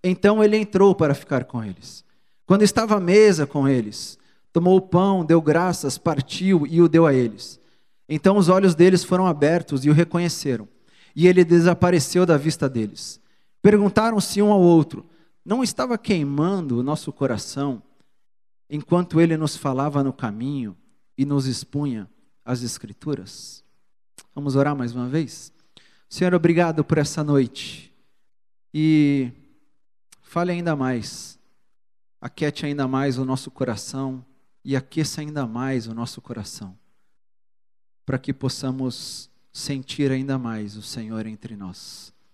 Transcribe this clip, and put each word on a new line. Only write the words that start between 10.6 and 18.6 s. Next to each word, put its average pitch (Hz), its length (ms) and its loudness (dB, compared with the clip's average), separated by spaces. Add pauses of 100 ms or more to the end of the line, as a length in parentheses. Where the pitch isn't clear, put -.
E 165 120 4
ele 180 180 6
desapareceu 175 800 2
da 170 100 4
vista 147 320 -2
deles. 113 540 -8 (400)
Perguntaram-se 208 800 2
um 208 100 4
ao 202 80 4
outro: 170 460 4 (400)
"Não 233 180 -2
estava 240 340 -4
queimando 156 800 -2
o 123 60 -2
nosso 147 300 -6
coração 131 680 -6 (880)